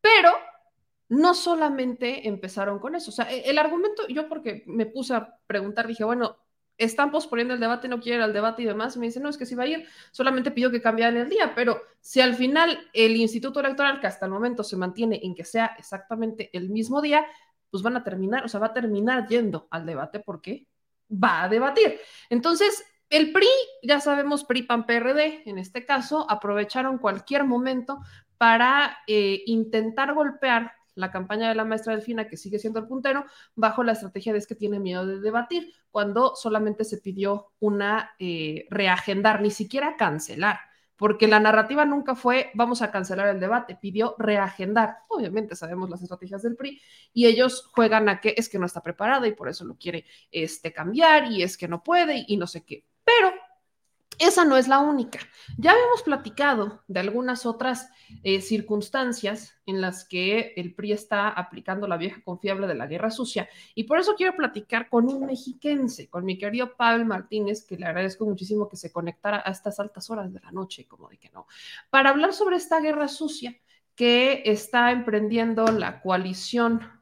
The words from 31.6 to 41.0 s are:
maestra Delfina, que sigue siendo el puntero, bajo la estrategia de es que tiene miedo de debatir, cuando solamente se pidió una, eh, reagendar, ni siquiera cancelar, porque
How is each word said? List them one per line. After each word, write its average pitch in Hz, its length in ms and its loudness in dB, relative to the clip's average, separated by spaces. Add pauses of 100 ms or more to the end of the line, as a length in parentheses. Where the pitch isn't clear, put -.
maestra 220 300 -2
Delfina, 220 340 -6
que 160 80 -16
sigue 208 220 -8
siendo 220 200 -4
el 220 80 -8
puntero, 269 380 -2 (300)
bajo 220 280 2
la 233 100 2
estrategia 208 420 -6
de 208 60 0
es 208 60 -12
que - 80 -10
tiene 208 240 -4
miedo 185 280 -4
de 190 140 -8
debatir, 240 520 -4 (180)
cuando 214 460 0
solamente 214 480 -2
se 214 140 -10
pidió 196 640 -4
una, 208 580 0
eh, 165 500 -6
reagendar, 202 720 2
ni 208 100 2
siquiera 269 460 -4
cancelar, 175 600 -2 (380)
porque 214 320 4